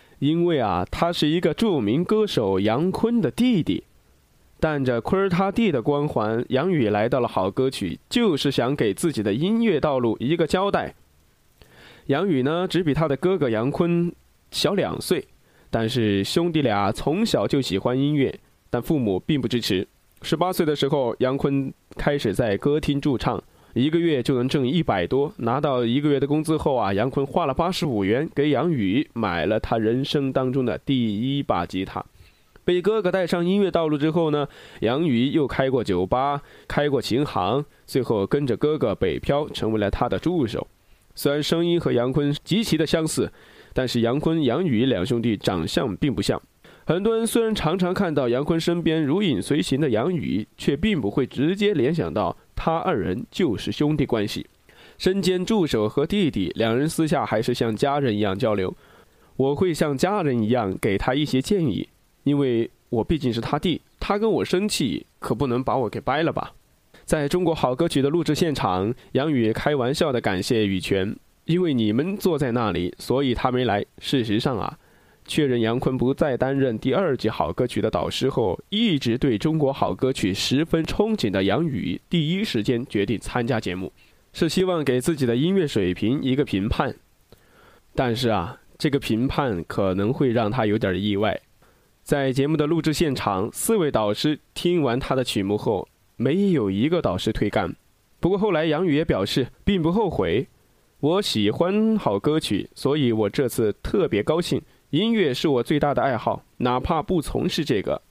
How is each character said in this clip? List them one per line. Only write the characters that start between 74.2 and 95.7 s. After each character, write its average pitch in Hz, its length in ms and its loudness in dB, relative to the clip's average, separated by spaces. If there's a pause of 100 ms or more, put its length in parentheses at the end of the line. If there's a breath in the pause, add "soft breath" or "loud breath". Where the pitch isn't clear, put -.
实 120 160 0
上 127 180 -2
啊， - 180 -6 (480 soft breath)
确 - 220 0
认 120 160 0
杨 113 180 0
坤 131 160 0
不 123 160 0
再 139 240 0
担 131 220 -2
任 127 220 0
第 175 160 -2
二 180 200 0
季 107 140 -2
好 82 240 -2
歌 127 140 0
曲 - 120 -4
的 110 120 0
导 85 180 -2
师 - 180 -2
后， 113 320 0 (100)
一 208 280 2
直 120 220 -2
对 123 180 2
中 160 220 0
国 139 120 2
好 98 220 -2
歌 131 180 0
曲 98 220 -2
十 131 320 0
分 165 180 0
憧 220 300 0
憬 120 160 -2
的 95 140 0
杨 104 200 2
宇， 117 460 -4
第 160 220 0
一 190 120 -2
时 110 200 -2
间 120 240 0
决 101 180 0
定 110 140 -2
参 - 260 -4
加 113 140 -2
节 92 160 -6
目， 92 180 -8 (400 soft breath)
是 165 160 0
希 180 140 0
望 175 200 0
给 127 160 2
自 165 160 0
己 139 120 0
的 117 80 2
音 170 200 2
乐 175 120 2
水 90 260 0
平 117 300 0
一 131 120 0
个 143 80 2
评 104 240 -2
判。 - 280 -2 (960 soft breath)
但 123 220 2
是 123 140 0
啊， 98 300 -2 (200)
这 156 100 -2
个 135 80 2
评 117 300 0
判 117 380 -2
可 95 280 0
能 101 180 0
会 131 200 0
让 110 180 0
他 117 160 0
有 104 100 2
点 95 240 0
意 101 180 0
外。 104 220 0 (640 soft breath)
在 135 320 0
节 135 140 2
目 156 100 0
的 147 80 0
录 160 160 0
制 156 100 0
现 147 220 0
场， 101 400 -2
四 - 240 0
位 151 140 2
导 107 200 2
师 147 280 0 (160)
听 175 260 0
完 123 180 2
他 - 140 -4
的 131 100 2
曲 104 200 -2
目 101 120 0
后， 107 320 -2 (300)